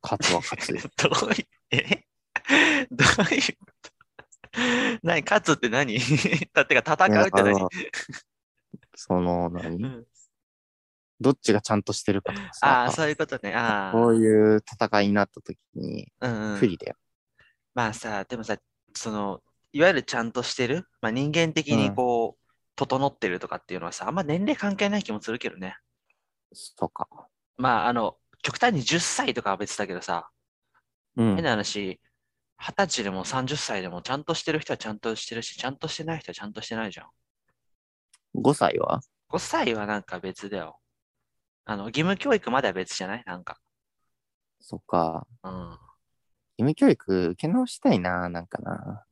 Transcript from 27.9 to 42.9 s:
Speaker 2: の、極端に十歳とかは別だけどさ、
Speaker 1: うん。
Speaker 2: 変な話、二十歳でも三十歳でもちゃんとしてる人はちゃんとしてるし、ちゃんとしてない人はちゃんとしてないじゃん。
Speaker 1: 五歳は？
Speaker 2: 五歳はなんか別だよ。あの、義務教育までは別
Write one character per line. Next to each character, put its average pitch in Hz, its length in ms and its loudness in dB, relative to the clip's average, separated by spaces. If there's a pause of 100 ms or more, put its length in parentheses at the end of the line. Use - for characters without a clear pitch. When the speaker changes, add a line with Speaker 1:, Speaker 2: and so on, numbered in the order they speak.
Speaker 2:
の、 113 240 -2 (240)
極 - 140 -6
端 240 180 2
に 143 80 0
十 165 200 0
歳 262 320 -2
と 117 100 -4
か 104 60 -2
は 95 80 0
別 98 180 -6
だ 101 100 -4
け 92 80 -8
ど 90 80 -8
さ、 87 280 -6 (880)
Speaker 1:
う 120 40 2
ん。 107 140 4
Speaker 2:
変 165 80 -2
な 147 60 2
話、 101 500 -2 (560)
二 - 320 -2
十 - 0 -
歳 123 160 -4
で 101 60 -2
も 92 160 -6
三 131 200 -4
十 143 120 -4
歳 107 240 -6
で 92 80 -8
も 87 120 -10
ち - 80 -14
ゃ 131 80 -2
ん 147 60 -8
と 165 100 -4
し - 120 -4
て 160 80 0
る 151 80 0
人 - 100 -8
は 135 60 -4
ち - 80 -12
ゃ 110 80 -6
ん 107 60 -12
と 113 180 -4
し - 80 -10
て 113 100 -10
る 117 80 -8
し、 - 140 -12
ち - 80 -8
ゃ 127 40 -2
ん 139 60 -10
と 156 140 -10
し - 80 -8
て 156 80 -10
な 165 100 -4
い 156 40 -10
人 - 100 -16
は 87 40 -12
ち - 80 -14
ゃ 104 60 -12
ん 104 60 -14
と 107 80 -12
し - 80 -12
て 113 80 -6
な 113 100 -6
い 92 40 -10
じ - 100 -18
ゃ - 20 -20
ん。 - 60 -20 (1200)
Speaker 1:
五 - 200 4
歳 - 260 2
は？ - 220 0 (260)
Speaker 2:
五 - 120 -4
歳 277 340 0
は 104 120 -4
な 104 140 -2
ん 92 40 -12
か 90 180 -12
別 95 280 -10
だ 101 80 -6
よ。 80 220 -10 (840)
あ 107 100 -6
の、 101 120 -8
義 117 100 -10
務 180 180 2
教 277 180 0
育 - 160 -2
ま 135 120 2
で - 80 2
は 92 40 -4
別 185 220 -6